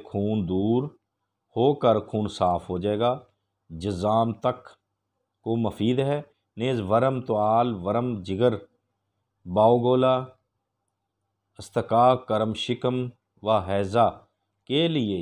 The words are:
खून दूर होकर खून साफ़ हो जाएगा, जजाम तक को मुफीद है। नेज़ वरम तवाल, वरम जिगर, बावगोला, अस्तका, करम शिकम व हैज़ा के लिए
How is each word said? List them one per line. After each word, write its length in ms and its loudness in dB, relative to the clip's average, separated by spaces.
खून 420 -2
दूर 480 0
होकर 460 2
खून 300 -4
साफ़ 340 0
हो 140 -4
जाएगा, 400 -2
जजाम 600 -2
तक 340 -6
को 120 -2
मुफीद 440 0
है। 220 -4
नेज़ 280 -2
वरम 380 0
तवाल, 520 0
वरम 480 -4
जिगर, 380 0
बावगोला, 720 4
अस्तका, 560 2
करम 320 -2
शिकम 540 -4
व 200 2
हैज़ा 420 0
के 200 0
लिए 340 -2